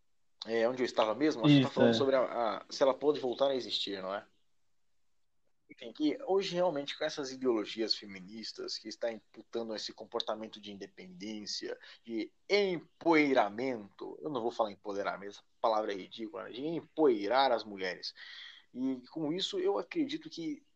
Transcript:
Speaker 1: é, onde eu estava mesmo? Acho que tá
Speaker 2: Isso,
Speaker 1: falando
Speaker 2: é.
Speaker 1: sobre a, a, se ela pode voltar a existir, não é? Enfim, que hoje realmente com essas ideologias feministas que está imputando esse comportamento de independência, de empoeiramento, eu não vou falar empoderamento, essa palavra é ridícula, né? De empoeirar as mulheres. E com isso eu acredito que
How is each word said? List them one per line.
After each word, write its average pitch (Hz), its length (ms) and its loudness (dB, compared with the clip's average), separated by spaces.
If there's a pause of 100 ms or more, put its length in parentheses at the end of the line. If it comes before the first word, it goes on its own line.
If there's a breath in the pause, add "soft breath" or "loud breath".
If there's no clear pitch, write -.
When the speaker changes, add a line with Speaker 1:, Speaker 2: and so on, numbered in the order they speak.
(460)
Speaker 1:
é, 113 220 2
onde 127 140 0
eu 120 40 4
estava 110 300 2
mesmo? 151 300 0
Acho 147 100 10
que 135 60 10
tá 127 60 4
Speaker 2:
Isso, - 60 -4
Speaker 1:
falando 120 180 6
Speaker 2:
é. 113 60 2
Speaker 1:
sobre 135 180 4
a, 127 80 4 (340)
a, - 120 -12
se - 140 2
ela 135 100 6
pode 139 260 2
voltar 131 300 0
a 135 60 0
existir, 101 460 -4
não 92 120 -4
é? 104 120 -6 (1400)
Enfim, - 240 -14
que 151 340 0
hoje 185 260 2
realmente 175 420 0
com - 100 -6
essas 143 260 -4
ideologias 113 640 0
feministas 101 840 -10
que 113 120 -12
está 117 220 -4
imputando 113 600 -8
esse 107 200 -8
comportamento 110 680 -6
de 104 100 -14
independência, 98 1040 -10 (280 loud breath)
de 113 280 -6 (160)
empoeiramento, 135 1700 2
eu 156 80 -6
não 131 120 -2
vou 113 100 0
falar 110 200 2
empoderamento, 98 600 -6
essa - 120 -20 (180)
palavra 107 320 2
é - 20 -2
ridícula, 104 480 -8
né? 104 80 -12
De 131 160 -6
empoeirar 131 840 4
as 110 120 2
mulheres. 92 500 -6 (600 loud breath)
E 127 360 -2
com 156 240 -4
isso 190 260 -4
eu 202 200 2
acredito 160 500 -4
que 160 320 -6 (140)